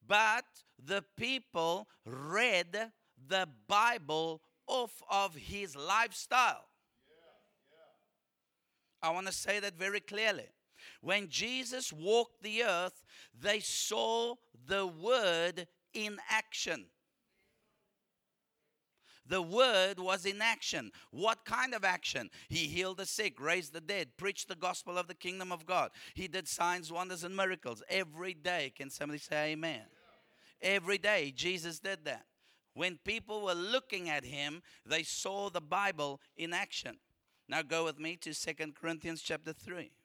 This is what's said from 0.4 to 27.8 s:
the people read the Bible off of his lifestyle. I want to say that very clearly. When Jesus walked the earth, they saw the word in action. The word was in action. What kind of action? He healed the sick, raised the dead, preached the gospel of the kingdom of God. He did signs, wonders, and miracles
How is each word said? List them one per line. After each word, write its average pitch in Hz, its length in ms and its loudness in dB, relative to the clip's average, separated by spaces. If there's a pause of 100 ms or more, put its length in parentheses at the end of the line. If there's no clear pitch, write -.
the 185 220 -2 (100)
people 208 720 0 (160)
read 180 880 0 (360)
the 185 200 2 (200)
Bible 165 760 2 (260)
off 240 420 -2
of 196 260 2
his 170 400 -6
lifestyle. 208 880 2 (2250)
I 165 100 2
want 185 160 -2
to 185 60 -4
say 202 280 0
that 196 160 -4
very 196 240 -2
clearly. 208 460 0 (540)
When 190 280 0
Jesus 247 640 -4
walked 208 480 2
the 214 220 0
earth, 180 400 0 (360)
they 202 200 2
saw 226 760 0 (300)
the 196 220 2
word 175 800 2 (260)
in 208 240 -4 (120)
action. 175 560 0 (2500)
The 180 160 2
word 196 560 6
was 185 260 0
in 196 160 -2
action. 175 500 0 (200)
What 220 340 0
kind 247 300 0
of 196 100 -2
action? 139 460 0 (180)
He 165 160 0
healed 180 320 -2
the 190 80 -6
sick, - 340 -2
raised 156 340 0
the 165 60 -8
dead, 160 380 -4
preached - 300 -4
the 190 80 -6
gospel 180 420 -4
of 180 100 -2
the 180 60 -12
kingdom 185 380 -6
of 165 160 -8
God. 170 240 2 (240)
He 185 120 -6
did 170 200 -6
signs, 175 440 0
wonders, 180 320 -6
and 185 120 -6
miracles 185 520 -2